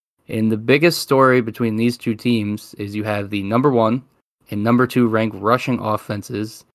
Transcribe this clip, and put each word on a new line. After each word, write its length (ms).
And 240
the 60
biggest 440
story 400
between 340
these 220
two 180
teams 600
is 200
you 80
have 260
the 140
number 260
one 340
and 140
number 240
two 200
ranked 280
rushing 440
offenses 960